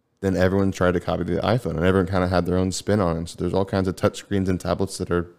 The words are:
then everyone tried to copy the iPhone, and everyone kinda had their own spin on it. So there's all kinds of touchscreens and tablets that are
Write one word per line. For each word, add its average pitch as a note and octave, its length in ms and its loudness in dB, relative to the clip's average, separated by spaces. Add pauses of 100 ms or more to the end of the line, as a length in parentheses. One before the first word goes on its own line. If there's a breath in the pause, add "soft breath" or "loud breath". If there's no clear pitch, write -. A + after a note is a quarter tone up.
(220)
then F#2+ 140 0
everyone F#2+ 360 4
tried F2+ 220 2
to F2 60 2
copy E2+ 240 -2
the F2 180 -2
iPhone, G2 340 0
and D#2+ 80 -2
everyone F#2 240 4
kinda F#2 200 0
had F2+ 180 2
their F2+ 120 0
own F#2 140 0
spin G2+ 280 0
on E2+ 180 0
it. E2+ 120 -8
So - 80 -16
there's F2+ 160 -4
all F#2+ 120 2
kinds F#2+ 220 -2
of F2+ 80 -2
touchscreens G2 520 -2
and F#2 120 0
tablets F2+ 380 -4
that F#2 140 -4
are F2 160 0 (120)